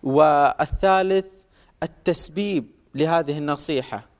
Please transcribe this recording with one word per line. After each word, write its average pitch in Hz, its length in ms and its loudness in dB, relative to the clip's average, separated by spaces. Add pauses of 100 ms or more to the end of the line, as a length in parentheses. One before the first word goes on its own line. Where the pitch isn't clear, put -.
والثالث 156 1200 2 (580)
التسبيب 165 800 -4 (300)
لهذه 151 420 0
النصيحة 143 680 -6 (140)